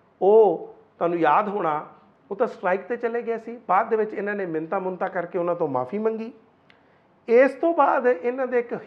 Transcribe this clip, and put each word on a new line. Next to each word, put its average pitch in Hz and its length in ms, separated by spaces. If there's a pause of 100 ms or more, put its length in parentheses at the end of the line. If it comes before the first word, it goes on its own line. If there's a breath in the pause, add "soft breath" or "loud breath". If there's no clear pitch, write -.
(220 loud breath)
ਉਹ 208 520 (240)
ਤੁਹਾਨੂੰ 175 200
ਯਾਦ 160 300
ਹੋਣਾ, 160 380 (440)
ਉਹ 196 60
ਤਾਂ 226 100
ਸਟ੍ਰਾਈਕ 196 340
'ਤੇ 240 160
ਚਲੇ 233 260
ਗਏ 226 160
ਸੀ। 233 300
ਬਾਅਦ 202 200
ਦੇ 220 80
ਵਿੱਚ 214 180
ਇਹਨਾਂ 202 200
ਨੇ 196 120
ਮਿੰਨਤਾਂ 165 340
ਮੁੰਨਤਾਂ 185 280
ਕਰਕੇ 180 300
ਉਹਨਾਂ 175 160
ਤੋਂ 170 140
ਮਾਫੀ 131 300
ਮੰਗੀ। 220 340 (960 soft breath)
ਇਸ 262 240
ਤੋਂ 339 220
ਬਾਅਦ 277 320
ਇਹਨਾਂ 247 400
ਦੇ 240 120
ਇੱਕ 233 280